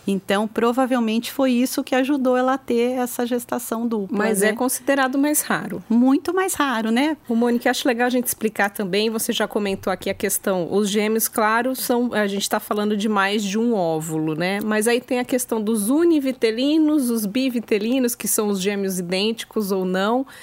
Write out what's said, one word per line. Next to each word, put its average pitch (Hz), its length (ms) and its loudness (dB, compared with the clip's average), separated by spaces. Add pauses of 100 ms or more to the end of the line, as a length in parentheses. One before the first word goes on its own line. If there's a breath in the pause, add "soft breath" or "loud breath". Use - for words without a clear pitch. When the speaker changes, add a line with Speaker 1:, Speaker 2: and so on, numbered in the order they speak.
Speaker 1:
Então, 196 420 0
provavelmente 233 840 0
foi 262 200 2
isso 247 320 0
que - 100 -4
ajudou 254 420 2
ela 254 200 2
a - 20 -2
ter 247 360 0
essa 247 320 -4
gestação 240 600 -4
dupla, 208 300 -2
Speaker 2:
Mas 214 240 0
Speaker 1:
né? 208 80 4
Speaker 2:
é 214 40 2
considerado 262 640 0
mais 294 240 2
raro. 180 460 -4
Speaker 1:
Muito 262 460 4
mais 381 220 0
raro, 233 340 0
né? 277 260 2 (140)
Speaker 2:
Ô, 233 60 0
Mônica, 240 340 2
acho 254 180 0
legal 247 200 2
a - 20 0
gente 247 160 0
explicar 208 460 -2
também, 208 380 0
você 220 220 -2
já 208 160 0
comentou 196 460 -2
aqui 185 160 -4
a 190 40 -2
questão: 190 580 -2
os 208 180 2
gêmeos, 214 380 0
claro, 233 480 2
são, 247 380 0
a 208 120 0
gente 196 240 -4
tá 214 100 0
falando 208 380 -2
de 202 100 -2
mais 208 360 2
de 196 160 -2
um 233 160 2
óvulo, 160 580 0
né? 180 320 -2
Mas 214 220 0
aí 240 120 2
tem 247 200 -2
a 247 60 -2
questão 247 360 -2
dos 208 280 0
univitelinos, 285 1200 2
os 226 140 0
bivitelinos, 240 880 0
que - 120 -6
são 214 200 0
os 202 120 0
gêmeos 190 380 -2
idênticos 190 760 -2
ou 190 140 0
não. 202 400 0 (180 loud breath)